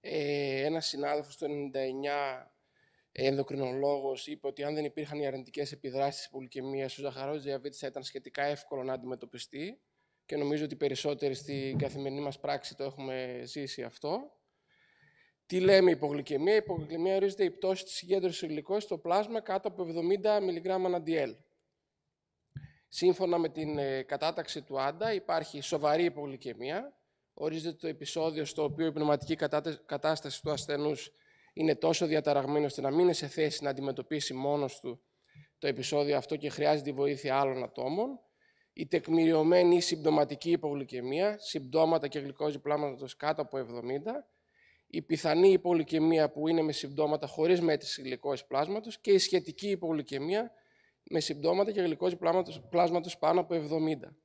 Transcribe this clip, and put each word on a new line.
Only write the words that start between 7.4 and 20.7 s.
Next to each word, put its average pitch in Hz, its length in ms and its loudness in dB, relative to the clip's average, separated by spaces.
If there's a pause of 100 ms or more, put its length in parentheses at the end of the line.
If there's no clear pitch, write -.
διαβήτης 139 360 -6
θα 147 80 -8
ήταν 131 160 -8
σχετικά 135 400 -8
εύκολο 143 400 -4
να 131 100 -2
αντιμετωπιστεί. 131 880 -10 (460)
Και 151 100 -6
νομίζω 147 280 0
ότι 151 120 -6
περισσότεροι 143 580 -2
στην 135 440 -4
καθημερινή 139 420 -4
μας 143 180 -6
πράξη - 380 -6
το 135 80 -6
έχουμε 131 600 -6
ζήσει 135 380 -8
αυτό. 170 480 -6 (1160)
Τι 180 140 0
λέμε 190 300 8
υπογλυκαιμία; 147 640 0
Η - 20 6
υπογλυκαιμία 170 600 0
ορίζεται 196 280 0
η 175 60 2
πτώση 185 340 -2
της - 100 -12
συγκέντρωσης 175 540 -2
γλυκός 156 340 -2
στο 175 160 -6
πλάσμα 208 420 0
κάτω 196 280 -4
από 190 140 -6
εβδομήντα 190 580 2
μιλιγκράμμ 185 460 0